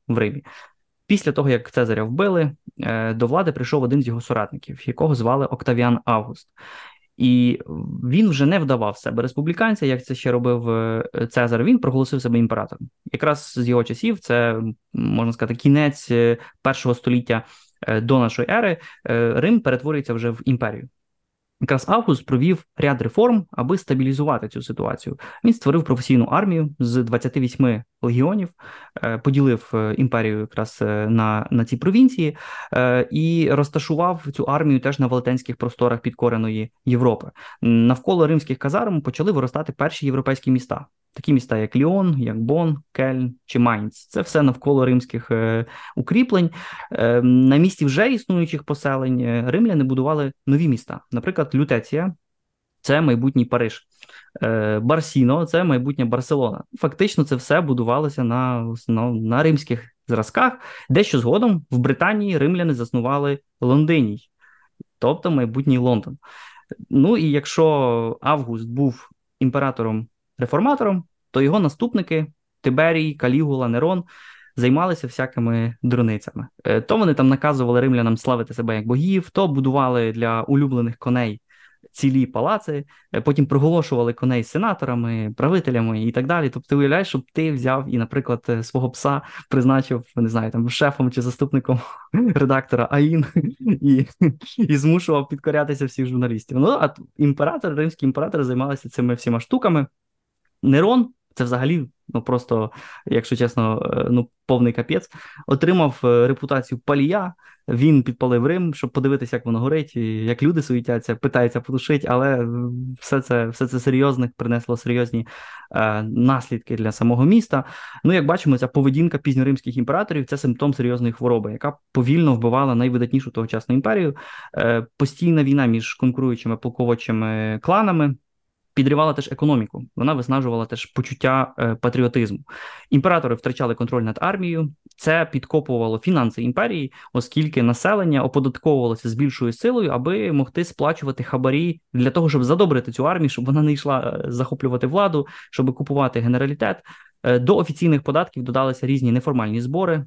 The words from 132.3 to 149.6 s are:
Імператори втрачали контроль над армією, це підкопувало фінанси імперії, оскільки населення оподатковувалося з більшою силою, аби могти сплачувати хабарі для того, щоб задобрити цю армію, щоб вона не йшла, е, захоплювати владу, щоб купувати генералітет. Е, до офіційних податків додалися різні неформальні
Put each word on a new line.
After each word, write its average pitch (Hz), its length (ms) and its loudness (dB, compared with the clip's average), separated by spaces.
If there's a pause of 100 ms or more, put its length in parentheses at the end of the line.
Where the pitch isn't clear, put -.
Імператори 143 460 2
втрачали 123 400 -4
контроль 120 260 -2
над 110 200 -4
армією, 165 520 -2 (240)
це 160 340 0
підкопувало 120 680 -2
фінанси 123 440 0
імперії, 160 500 -4 (200)
оскільки 143 500 0
населення 151 600 2
оподатковувалося 131 840 0
з 113 40 -4
більшою 127 400 -2
силою, 226 380 0
аби 175 400 -2
могти 143 320 0
сплачувати 143 600 -4
хабарі 143 580 -2 (120)
для 123 160 2
того, 160 200 2
щоб 135 140 2
задобрити 143 480 2
цю 131 160 -2
армію, 165 220 0
щоб 123 160 -6
вона 143 160 2
не 151 120 4
йшла, 139 520 -2
е, 131 60 -6
захоплювати 127 560 -2
владу, 165 400 0 (240)
щоб 131 240 0
купувати 139 440 -2
генералітет. 123 640 -2 (400)
Е, 123 160 4
до 165 180 2
офіційних 160 460 0
податків 151 400 -2
додалися 131 440 -2
різні 127 240 2
неформальні 120 500 0